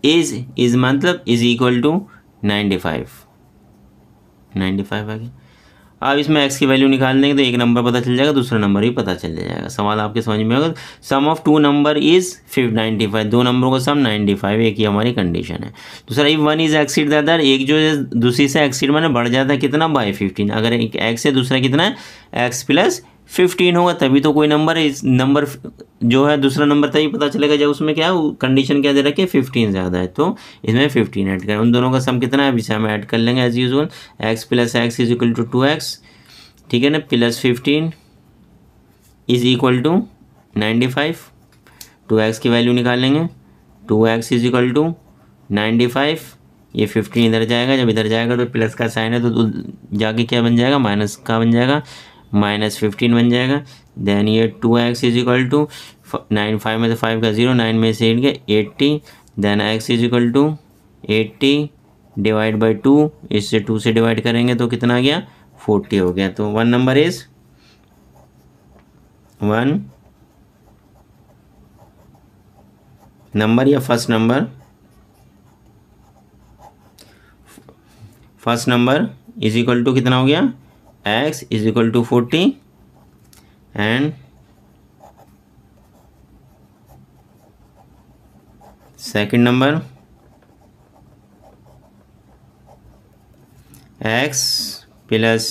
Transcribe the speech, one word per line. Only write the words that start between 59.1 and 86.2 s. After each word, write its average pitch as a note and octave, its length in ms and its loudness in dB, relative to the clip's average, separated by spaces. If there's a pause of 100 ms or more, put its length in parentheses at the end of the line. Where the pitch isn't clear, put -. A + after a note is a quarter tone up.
then G#2 260 0
x A2 240 -4
is A#2+ 180 2
equal A#2+ 260 2
to C#3 100 2 (600)
eighty A2 500 0 (640)
divide G#2+ 480 0
by A2+ 80 2 (160)
two, D3+ 220 4 (220)
इससे G#2+ 280 -2
टू A2 200 -4
से A2+ 140 -2
डिवाइड A2+ 300 0
करेंगे A#2+ 320 0
तो A#2+ 120 -2
कितना A#2+ 280 0
आ B2 40 0
गया? D3 220 0 (440)
फ़ोर्टी G2+ 320 0
हो F2+ 160 0
गया। F#2+ 160 -2
तो G#2 240 -6
one A#2 220 2
number C3 280 2
is, D#3+ 180 -4 (2250)
वन A#2 400 -2 (3500)
नंबर A2+ 340 2
या C#3 120 4
फर्स्ट B2 300 -2
नंबर, A#2+ 380 0 (4000)
फर्स्ट A#2 260 -4
नंबर B2+ 380 0 (360)
is A2 200 0
equal A#2+ 240 0
to C3 80 0
कितना B2+ 200 0
हो B2+ 100 0
गया? F3 260 0 (560)
x B2+ 440 -4
is G#2+ 180 -2
equal A2+ 260 0
to A#2+ 80 2
forty A#2+ 400 0 (1300)
and A#2+ 360 -2 (4000)